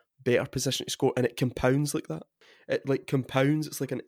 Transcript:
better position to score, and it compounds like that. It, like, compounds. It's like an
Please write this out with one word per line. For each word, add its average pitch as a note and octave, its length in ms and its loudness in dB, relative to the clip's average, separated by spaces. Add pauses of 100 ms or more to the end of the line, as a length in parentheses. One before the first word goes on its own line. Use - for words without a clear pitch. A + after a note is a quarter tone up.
(220)
better B2 240 4
position - 400 -4
to - 60 -6
score, - 240 2
and B2+ 100 2
it - 100 -4
compounds C3+ 580 0
like - 140 -6
that. D#3+ 160 -8 (440)
It, - 200 -2
like, C3+ 180 -2
compounds. C#3+ 600 2
It's - 140 -12
like C3+ 100 -4
an B2+ 160 -4